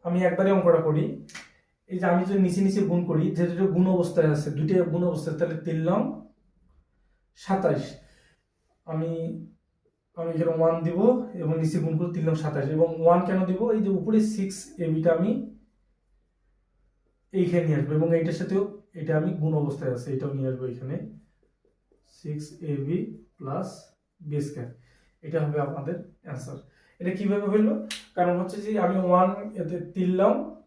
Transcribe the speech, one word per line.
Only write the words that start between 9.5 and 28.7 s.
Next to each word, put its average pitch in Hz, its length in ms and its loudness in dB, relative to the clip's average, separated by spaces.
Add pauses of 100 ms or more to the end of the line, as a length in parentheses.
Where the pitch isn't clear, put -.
আমি 165 180 -4
এখানে 165 240 2
ওয়ান 165 160 4 (100)
দিব 175 140 0 (420)
এবং 156 120 -2 (100)
নিচে 156 200 0
গুণ 160 140 -2
করে 175 180 -2
তিন 160 120 -4
লং 160 160 2
সাতাইশ। 143 240 -2 (100)
এবং 165 100 4 (160)
ওয়ান 175 240 8
কেন 185 120 0 (100)
দিব? 185 120 -2 (140)
এই 214 100 0
যে 196 140 0
উপরে 220 200 2 (160)
সিক্স 196 220 -4 (260)
এ - 100 -2
বিটা 160 240 2
আমি 196 140 0 (2000)
এইখানে 175 340 2
নিয়ে 151 120 2
আসবো 135 200 -2
এবং 165 80 2 (100)
এইটার 165 220 0
সাথেও 190 240 0 (360)
এটা 156 200 -2
আমি 175 100 0 (120)
গুণ 156 200 0
অবস্থায় 135 340 -4
আছে, 120 200 -10
এটাও 139 220 -4
নিয়ে 135 140 -2
আসবো 127 220 -6
এখানে, 135 220 -8 (1200)
সিক্স 151 260 -8 (260)
এ - 20 0 (120)
বি 170 120 0 (400)
প্লাস 156 300 -6 (640)
বি 147 80 -2 (100)
স্কয়ার। 120 220 -10 (540)
এটা 156 200 -4
হবে 151 220 -2
আপনাদের 139 300 -6 (300)
অ্যান্সার। - 320 -12 (440)
এটা 180 180 -2
কিভাবে 202 340 0
হইল? 214 140 6 (500)
কারণ 180 240 4
হচ্ছে 208 240 -6
যে 214 60 -4 (140)